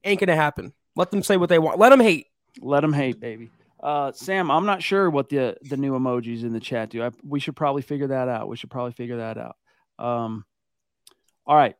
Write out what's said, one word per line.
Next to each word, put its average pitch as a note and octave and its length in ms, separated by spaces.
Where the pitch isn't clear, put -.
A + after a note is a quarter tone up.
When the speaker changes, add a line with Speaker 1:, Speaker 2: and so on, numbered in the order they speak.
Speaker 1:
ain't G3+ 160
gonna F3 160
happen. D3 360
Let F3+ 160
them G3+ 100
say G3 140
what F3 140
they E3+ 100
want. D#3+ 200
Let A#3+ 120
'em C4+ 80
hate. G3+ 280
Speaker 2:
Let C#3+ 240
'em D#3 80
hate, B2+ 260
baby. A2+ 320
Uh, C#3+ 320
Sam, F#3 360
I'm D#3+ 160
not F#3+ 160
sure G3 280
what C#3 180
the, C3 340
the C#3 140
new C#3 160
emojis B2 520
in A#2 100
the A2 80
chat A2 280
do. A#2 140
I, B2 80
we C#3+ 200
should - 160
probably C#3+ 240
figure C#3 260
that C3 220
out. A2 180
We G#2+ 80
should - 160
probably B2 220
figure A#2+ 240
that A2+ 200
out. - 200
Um, A#2 460
all D3 120
right B2+ 220